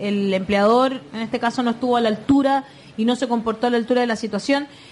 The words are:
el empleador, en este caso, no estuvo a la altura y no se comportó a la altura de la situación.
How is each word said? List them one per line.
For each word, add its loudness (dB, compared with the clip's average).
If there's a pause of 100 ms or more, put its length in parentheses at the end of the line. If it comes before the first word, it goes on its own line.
el -2
empleador, 2 (120)
en -8
este -4
caso, -2
no 2
estuvo 0
a 2
la 2
altura 2 (320)
y -2
no 2
se -4
comportó -2
a 2
la 2
altura 2
de 2
la -2
situación. -2 (240)